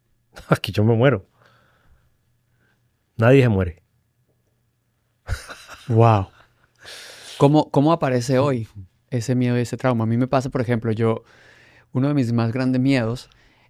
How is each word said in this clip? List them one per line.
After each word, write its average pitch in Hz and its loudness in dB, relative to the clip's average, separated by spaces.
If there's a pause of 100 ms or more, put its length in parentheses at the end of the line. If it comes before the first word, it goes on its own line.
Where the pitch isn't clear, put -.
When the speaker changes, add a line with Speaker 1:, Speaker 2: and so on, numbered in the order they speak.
(340)
Speaker 1:
<laughs> - -14
Aquí - -4
yo 104 0
me 117 2
muero". 117 0 (1900)
Nadie 127 6
se 123 4
muere. 95 -2 (2000)
Speaker 2:
Wow. 113 4 (1120)
¿Cómo, 147 2
cómo 147 2
aparece 127 -2
hoy 131 -2 (420)
ese 123 -4
miedo 123 0
y 123 0
ese 120 -8
trauma? 117 -2
A - 0
mí 117 0
me 127 0
pasa, 127 -2
por 143 -4
ejemplo, 117 -2
yo, 113 -2 (680)
uno 131 -2
de 147 -2
mis 123 0
más 117 0
grandes 131 -2
miedos 127 -2 (420)